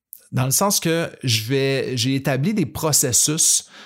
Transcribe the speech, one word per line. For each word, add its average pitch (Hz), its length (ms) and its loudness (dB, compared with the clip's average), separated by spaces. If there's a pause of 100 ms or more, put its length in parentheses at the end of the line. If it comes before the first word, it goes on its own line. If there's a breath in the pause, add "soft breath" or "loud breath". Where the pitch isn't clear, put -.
(320)
Dans 127 120 0
le 135 60 0
sens 196 300 2
que 165 280 0 (140)
je 110 220 0
vais, 135 520 0
j'ai 131 200 0
établi 139 360 0
des 202 140 0
processus, - 1040 0 (160 loud breath)